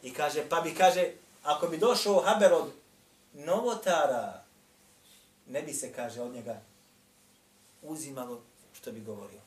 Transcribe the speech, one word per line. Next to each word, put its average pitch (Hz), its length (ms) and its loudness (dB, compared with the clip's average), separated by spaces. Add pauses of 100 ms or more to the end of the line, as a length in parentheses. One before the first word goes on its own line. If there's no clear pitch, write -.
I 127 120 -14
kaže, 147 340 -2
pa 165 120 0
bi, 165 140 -4
kaže, 180 380 4 (300)
ako 151 240 0
bi 160 120 -4
došao 202 420 4
haber 202 320 6
od 147 200 2 (600)
novotara, 151 1120 -2 (1000)
ne 139 160 -6
bi 151 120 -10
se, - 180 -8
kaže, 120 280 -10
od 120 120 -8
njega 113 280 -12 (1200)
uzimalo 135 580 -12 (320)
što - 200 -16
bi 110 80 -14
govorio. 101 460 -16